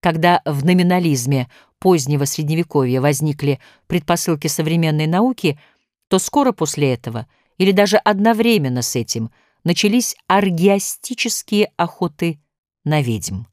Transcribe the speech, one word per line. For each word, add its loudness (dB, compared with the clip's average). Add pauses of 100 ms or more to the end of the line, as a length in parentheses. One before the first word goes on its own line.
Когда 2
в -2
номинализме 2 (300)
позднего 2
Средневековья -2
возникли 0 (280)
предпосылки -2
современной 0
науки, -2 (500)
то 2
скоро 0
после -2
этого, -8 (300)
или 2
даже 2
одновременно 2
с -6
этим, -4 (320)
начались 0 (120)
оргиастические 0
охоты -4 (440)
на 0
ведьм. -4